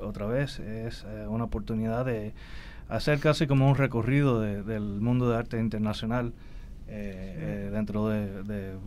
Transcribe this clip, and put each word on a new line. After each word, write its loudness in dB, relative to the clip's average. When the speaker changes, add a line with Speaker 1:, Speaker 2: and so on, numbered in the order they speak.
Speaker 1:
otra -4
vez, -2
es, -8
eh, -8
una 0
oportunidad 0
de -2
hacer 2
casi 4
como 6
un 8
recorrido 4
de, 0
del -2
mundo 2
de 4
arte -2
internacional, 0
eh, -8
Speaker 2:
Sí. -6
Speaker 1:
eh, -4
dentro 0
de, -2
de -6